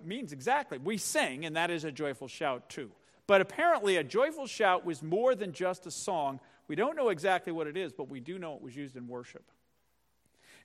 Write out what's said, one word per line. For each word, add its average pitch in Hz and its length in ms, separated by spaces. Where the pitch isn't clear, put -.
means 190 280
exactly. 165 460
We 185 200
sing, 165 460
and 156 120
that 170 140
is 165 140
a 156 80
joyful 139 360
shout 131 400
too. 123 220
But 196 140
apparently 208 560
a 156 80
joyful 269 420
shout 190 380
was 165 180
more 214 320
than 190 180
just 180 340
a 170 40
song. 143 500
We 151 80
don't 269 200
know 269 120
exactly 180 440
what 165 140
it 151 100
is, 180 160
but 135 160
we 135 120
do 160 180
know 160 160
it - 80
was 123 140
used 135 200
in 123 120
worship. 120 360